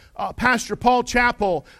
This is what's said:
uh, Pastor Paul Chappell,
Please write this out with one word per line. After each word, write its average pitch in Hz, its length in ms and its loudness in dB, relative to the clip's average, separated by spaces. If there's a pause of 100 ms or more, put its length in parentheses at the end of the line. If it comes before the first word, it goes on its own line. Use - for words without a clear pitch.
(160)
uh, 196 160 -6
Pastor 240 420 0
Paul 247 300 2
Chappell, 226 600 0 (160)